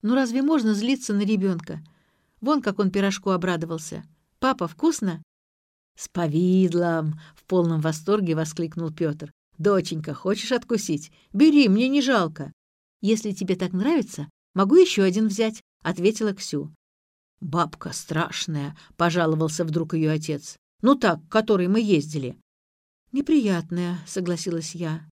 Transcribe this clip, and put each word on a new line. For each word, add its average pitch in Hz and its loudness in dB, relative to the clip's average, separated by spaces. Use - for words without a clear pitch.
Ну 220 0
разве 254 0
можно 269 2
злиться 233 -2
на 202 2
ребенка? 190 -2
Вон 277 0
как 202 -2
он 196 2
пирожку 196 -2
обрадовался. 165 -4
Папа, 262 0
вкусно?" 185 -2
"С - -16
повидлом!" — 170 2
в - -20
полном 170 2
восторге 165 0
воскликнул 160 -4
Петр. 156 -4
"Доченька, 180 0
хочешь 208 -4
откусить? 208 -4
Бери, 285 6
мне 220 4
не 285 2
жалко". 170 0
"Если 214 0
тебе 190 -2
так 185 -4
нравится, 226 -2
могу 196 4
еще 349 6
один 202 2
взять", — 220 -2
ответила 196 0
Ксю. 151 -8
"Бабка 160 -4
страшная", — 156 -6
пожаловался 160 0
вдруг 160 -4
ее 160 0
отец. 156 -6
"Ну 262 6
так, 185 0
к - -20
которой 214 2
мы 220 2
ездили". 151 0
"Неприятная", — 180 0
согласилась 170 -6
я. 160 -6